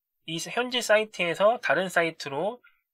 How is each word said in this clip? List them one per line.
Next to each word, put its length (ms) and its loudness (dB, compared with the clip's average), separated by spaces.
이 120 -6
현재 440 -4
사이트에서 800 2
다른 280 0
사이트로 720 -2